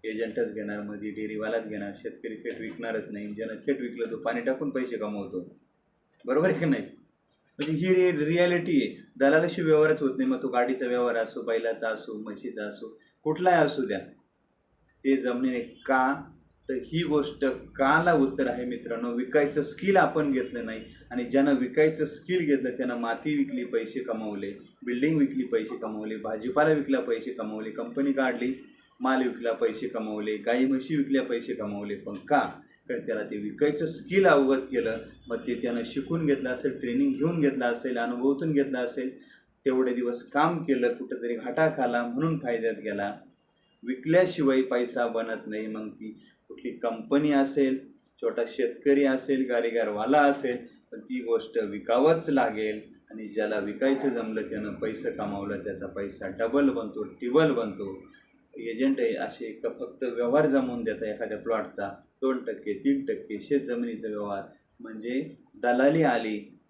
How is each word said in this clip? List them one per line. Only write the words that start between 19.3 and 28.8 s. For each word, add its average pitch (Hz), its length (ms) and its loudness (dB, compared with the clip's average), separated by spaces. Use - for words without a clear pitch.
स्किल 185 360 2
आपण 151 340 4
घेतलं 120 340 -2
नाही. 110 180 -8
आणि 123 120 -2
ज्यानं 135 320 4
विकायचं 151 500 4
स्किल 180 400 -2
घेतलं 127 260 2
त्यानं 123 260 -4
माती 117 400 -2
विकली, 127 280 -2
पैसे 117 340 -2
कमवले, 104 520 -6
बिल्डिंग 135 340 2
विकली, 127 240 2
पैसे 113 340 -2
कमवले, 110 400 -6
भाजीपाला 120 560 2
विकला, 135 260 2
पैसे 120 320 -2
कमवले, 110 400 -6
कंपनी 120 400 -2
काढली, 127 420 0